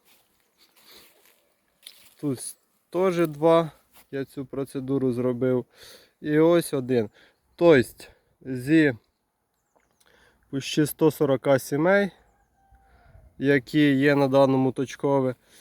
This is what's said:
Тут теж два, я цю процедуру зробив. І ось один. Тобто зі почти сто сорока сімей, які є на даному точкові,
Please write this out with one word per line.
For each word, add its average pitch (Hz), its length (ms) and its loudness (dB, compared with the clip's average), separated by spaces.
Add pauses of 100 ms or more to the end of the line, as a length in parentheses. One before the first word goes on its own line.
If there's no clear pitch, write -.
(2250)
Тут 139 360 -8 (320)
теж 175 380 -2
два, 160 440 2 (400)
я 135 140 -8
цю 139 200 -12
процедуру 131 680 -4
зробив. 127 520 -2 (540)
І 151 200 -2
ось 170 340 2
один. 123 360 -2 (460)
Тобто 160 500 4 (360)
зі 135 520 0 (1600)
почти 143 360 -2
сто 156 260 0
сорока 135 480 0
сімей, 180 520 0 (1300)
які 143 580 0
є 143 200 2
на 139 120 2
даному 131 440 2
точкові, 135 640 -4 (260)